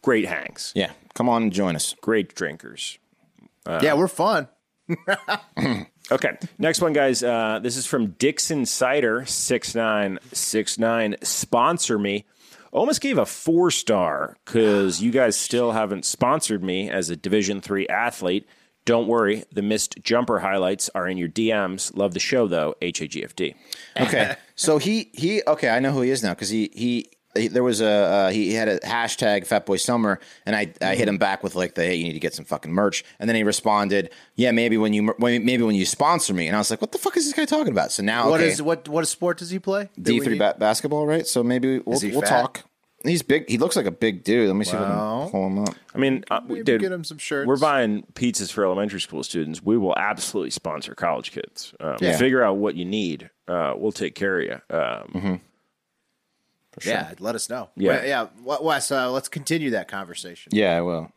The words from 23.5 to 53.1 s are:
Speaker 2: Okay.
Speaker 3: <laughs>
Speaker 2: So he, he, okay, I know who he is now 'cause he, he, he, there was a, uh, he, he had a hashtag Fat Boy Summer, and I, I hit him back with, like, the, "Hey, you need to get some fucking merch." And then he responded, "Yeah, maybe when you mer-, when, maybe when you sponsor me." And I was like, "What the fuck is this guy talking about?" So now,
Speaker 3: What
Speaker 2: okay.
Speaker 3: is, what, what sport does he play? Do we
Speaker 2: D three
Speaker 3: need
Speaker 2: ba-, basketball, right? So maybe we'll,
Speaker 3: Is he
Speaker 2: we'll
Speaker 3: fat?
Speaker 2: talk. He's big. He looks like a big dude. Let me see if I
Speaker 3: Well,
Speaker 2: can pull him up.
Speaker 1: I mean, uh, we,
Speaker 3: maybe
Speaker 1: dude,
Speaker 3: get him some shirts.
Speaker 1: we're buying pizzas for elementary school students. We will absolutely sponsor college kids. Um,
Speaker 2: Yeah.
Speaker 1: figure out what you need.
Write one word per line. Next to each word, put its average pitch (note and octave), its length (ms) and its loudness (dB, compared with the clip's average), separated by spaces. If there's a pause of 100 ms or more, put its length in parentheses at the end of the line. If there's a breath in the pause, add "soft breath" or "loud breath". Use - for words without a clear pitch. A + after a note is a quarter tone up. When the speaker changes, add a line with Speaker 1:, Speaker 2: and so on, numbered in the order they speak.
Speaker 2:
Okay. B2 400 0
Speaker 3:
<laughs> - 60 -20 (140)
Speaker 2:
So D3+ 200 4
he, G3+ 340 -2
he, F#3 320 0
okay, D3+ 240 2
I A2+ 100 4
know C3+ 120 0
who C#3 100 0
he B2 80 2
is C3 140 0
now F#2+ 100 0
'cause G2 160 -6
he, A2 240 0
he, A#2+ 380 -2 (240)
he, A2 120 2
there B2 140 2
was A#2+ 180 2
a, A2 80 2
uh, G2+ 440 4
he, G#2 160 0
he G2+ 80 0
had A2+ 120 0
a G2 120 0
hashtag A2 680 0
Fat - 220 0
Boy G2 100 2
Summer, A2 420 2 (280 loud breath)
and G#2 80 0
I, G2+ 260 -2
I F#2+ 140 2
hit A2 120 2
him G2+ 120 0
back G2 240 0
with, F#2+ 100 -4
like, F2+ 220 -2
the, F2 100 0
"Hey, F2+ 80 2
you E2+ 120 -2
need E2 80 -6
to D#2 60 -8
get D#2+ 140 -4
some D2+ 100 -12
fucking D#2 300 -6
merch." G2 320 0 (140 loud breath)
And A2 100 -2
then A2+ 60 2
he A2 80 2
responded, G#2 680 2 (240 loud breath)
"Yeah, B2 160 4
maybe A#2 260 4
when G#2+ 180 2
you G#2 100 2
mer-, A2 160 0
when, A#2+ 260 2
maybe B2 160 2
when A2 140 2
you F#2 100 2
sponsor D#3 480 2
me." F2 140 0
And F#2 80 0
I G#2+ 40 2
was G#2 120 0
like, A2 100 -4
"What A3 100 -4
the G4+ 60 -6
fuck - 200 -4
is D#4+ 80 0
this C#4+ 100 -4
guy D#4 100 0
talking D4+ 260 0
about?" E3 200 0
So - 100 -4
now, A#2 300 2
Speaker 3:
What D#3+ 100 4
Speaker 2:
okay. E3 80 4
Speaker 3:
is, - 140 -2
what, D#3+ 260 -2
what D#3 180 0
sport F3 300 -2
does F3 140 -12
he F#3+ 80 -4
play? G3 300 -4 (120)
Do A#2 120 2
we A#2 80 4
Speaker 2:
D - 40 -2
three A2+ 80 2
Speaker 3:
need G2 60 -2
Speaker 2:
ba-, G#2 180 2
basketball, C#3+ 480 0
right? D#3 220 0
So A#2+ 160 0
maybe B2+ 340 2
we'll, B2+ 200 -2
Speaker 3:
Is C3+ 40 0
he G#2 80 -2
Speaker 2:
we'll B2 120 0
Speaker 3:
fat? G3+ 80 0 (120)
Speaker 2:
talk. - 220 -6 (400)
He's E3 180 2
big. D3 260 2
He A2+ 120 2
looks D#3+ 160 2
like D3+ 100 0
a F#2 60 0
big G2 320 -2
dude. A2 240 4
Let F#2+ 80 2
me G#2 100 0
see F2+ 100 -4
if - 60 -2
I G2 80 -2
Speaker 3:
Well, G#2+ 320 -2
Speaker 2:
can E3+ 100 -6
pull F#2+ 160 0
him F#2+ 120 -2
up. G#2 160 -2 (180)
Speaker 1:
I - 60 -6
mean, C3 320 0
uh, G#2+ 160 0
we, - 80 -4
Speaker 3:
maybe A2+ 80 -8
Speaker 1:
dude, A2+ 180 4
Speaker 3:
get F#3+ 100 -2
him F3 120 -8
some D#3 160 -14
shirts. C#3+ 280 -4
Speaker 1:
we're C3+ 120 2
buying C3 440 2 (120)
pizzas A#2 360 -2
for G#2 140 0
elementary G2 340 -2
school D#2 220 -8
students. D#2+ 400 -6
We G#2 160 2
will F#2+ 180 2
absolutely G2 540 -4
sponsor - 460 -8
college D2 360 -2
kids. - 480 -14
Um, C#2+ 220 -4
Speaker 2:
Yeah. - 160 2
Speaker 1:
figure B2+ 260 4
out G2 140 4
what G2+ 180 0
you F2 100 -6
need. F#2 440 -4 (180)